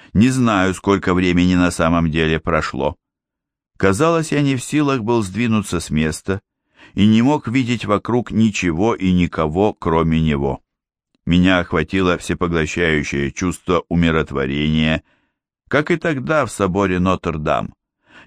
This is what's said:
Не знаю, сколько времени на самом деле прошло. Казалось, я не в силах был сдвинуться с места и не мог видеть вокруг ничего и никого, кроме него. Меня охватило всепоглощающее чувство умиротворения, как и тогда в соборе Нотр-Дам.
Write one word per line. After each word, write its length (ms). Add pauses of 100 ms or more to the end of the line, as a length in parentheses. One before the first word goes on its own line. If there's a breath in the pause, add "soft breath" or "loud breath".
(140 soft breath)
Не 160
знаю, 440
сколько 400
времени 420
на 160
самом 400
деле 300
прошло. 560 (800)
Казалось, 560
я 80
не 160
в 60
силах 380
был 200
сдвинуться 580
с 100
места 520 (520 loud breath)
и 120
не 160
мог 260
видеть 380
вокруг 460
ничего 640
и 160
никого, 640
кроме 460
него. 420 (680)
Меня 300
охватило 580
всепоглощающее 1160
чувство 560
умиротворения, 1160 (640)
как 240
и 60
тогда 500
в 40
соборе 480
Нотр-Дам. 760 (520 loud breath)